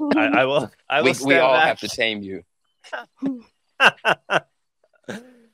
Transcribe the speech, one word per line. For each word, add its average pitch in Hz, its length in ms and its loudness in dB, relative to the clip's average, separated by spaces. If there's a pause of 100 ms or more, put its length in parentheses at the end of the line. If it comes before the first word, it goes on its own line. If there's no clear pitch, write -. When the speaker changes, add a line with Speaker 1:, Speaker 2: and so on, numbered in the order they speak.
Speaker 1:
<laughs> - 120 0
Speaker 2:
I, 110 240 2
I 131 40 4
will, 135 240 -2 (200)
I 143 120 0
Speaker 3:
We, 131 100 2
Speaker 2:
will - 20 -2
Speaker 3:
we - 0 -
Speaker 2:
stand 139 300 2
Speaker 3:
all 127 100 4
Speaker 2:
back. 156 160 4
Speaker 3:
have 107 100 -4
to 104 160 -10
tame 110 280 -2
you. 95 200 -12 (1400)
Speaker 2:
<laughs> 262 80 4 (1700)